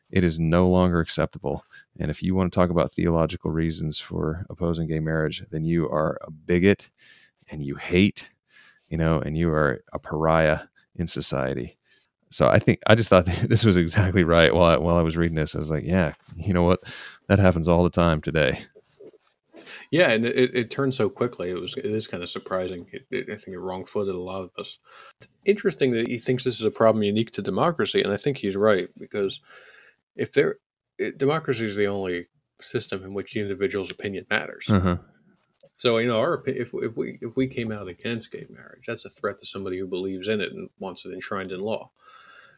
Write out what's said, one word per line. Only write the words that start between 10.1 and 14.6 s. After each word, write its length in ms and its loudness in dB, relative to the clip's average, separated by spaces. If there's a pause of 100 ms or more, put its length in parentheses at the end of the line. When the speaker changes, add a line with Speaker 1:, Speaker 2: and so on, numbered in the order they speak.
Speaker 1:
in 100 -2
society. 720 -4 (540)
So 180 2
I 100 6
think, 280 2
I 80 8
just 160 2
thought 160 6
<laughs> 200 -2
this 180 2
was 120 6
exactly 480 4
right 300 6
while 100 6